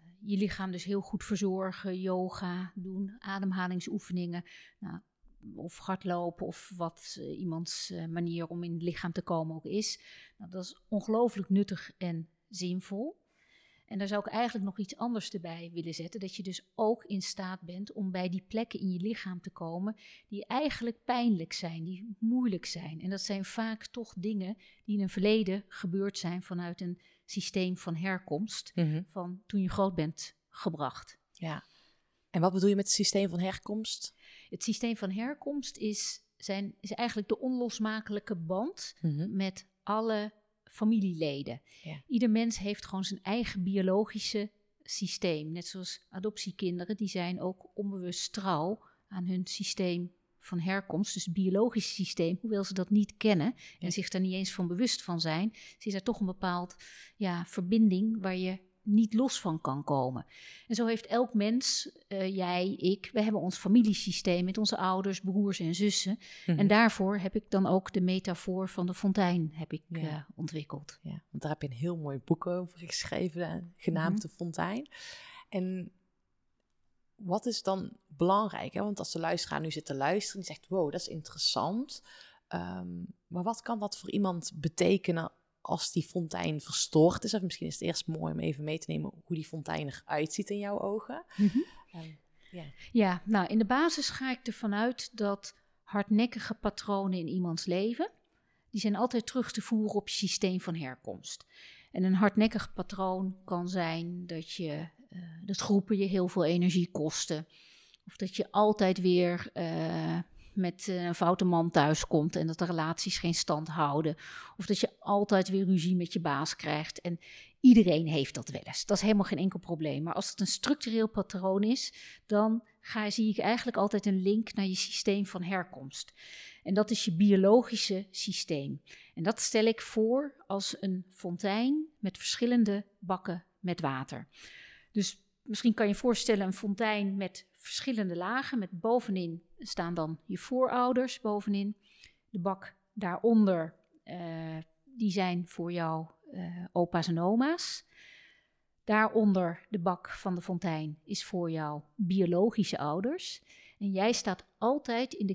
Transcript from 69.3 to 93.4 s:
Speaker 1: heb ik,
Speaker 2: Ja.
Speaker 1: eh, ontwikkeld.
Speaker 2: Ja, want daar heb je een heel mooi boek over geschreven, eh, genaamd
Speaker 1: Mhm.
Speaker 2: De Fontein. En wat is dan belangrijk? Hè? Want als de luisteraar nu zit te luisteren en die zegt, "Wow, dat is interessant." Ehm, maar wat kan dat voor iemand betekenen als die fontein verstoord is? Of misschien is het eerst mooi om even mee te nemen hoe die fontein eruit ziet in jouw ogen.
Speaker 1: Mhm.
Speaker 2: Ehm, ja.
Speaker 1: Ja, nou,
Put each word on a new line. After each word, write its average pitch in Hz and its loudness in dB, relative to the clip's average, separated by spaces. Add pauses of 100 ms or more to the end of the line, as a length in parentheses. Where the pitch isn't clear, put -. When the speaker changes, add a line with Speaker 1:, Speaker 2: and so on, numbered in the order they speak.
Speaker 1:
heb 156 -8
ik, 156 -6
Speaker 2:
Ja. 165 -6
Speaker 1:
eh, 151 -4 (140)
ontwikkeld. 151 -8
Speaker 2:
Ja, - -10
want 151 -10
daar 151 -2
heb - -4
je 143 -6
een 127 -8
heel 165 -4
mooi 139 -6
boek 165 0
over 175 -4
geschreven, 175 -4
eh, 165 -4 (200)
genaamd 185 0
Speaker 1:
Mhm. 208 -4
Speaker 2:
De - -12
Fontein. 175 -4 (640)
En 185 -4 (1200)
wat 202 -2
is 233 -2
dan 190 -2 (160)
belangrijk? 190 2
Hè? 190 -2
Want 208 -4
als - -6
de 165 -6
luisteraar 165 -2
nu 160 4
zit 151 -6
te 139 -4
luisteren 180 2
en - -10
die - -10
zegt, - -20
"Wow, 170 2
dat 170 -4
is - -8
interessant." - -2 (440)
Ehm, 180 -6 (400)
maar 175 -4
wat 175 -4
kan 233 -4
dat 202 -4
voor - -10
iemand 185 0
betekenen 170 2 (300)
als - -2
die 165 0
fontein 165 -4
verstoord - 4
is? 226 -2
Of 202 0
misschien 170 -4
is 156 -6
het - -10
eerst - -2
mooi 160 -2
om 151 -4
even 151 -2
mee 156 -4
te - -8
nemen 156 -4 (140)
hoe 175 -4
die 156 -6
fontein 160 -6
eruit 151 -4
ziet - -6
in 208 -4
jouw 202 -4
ogen. 220 -6 (120)
Speaker 1:
Mhm. 202 4 (340)
Speaker 2:
Ehm, 160 -14 (440)
ja. 175 -14 (280)
Speaker 1:
Ja, 190 4
nou, 202 2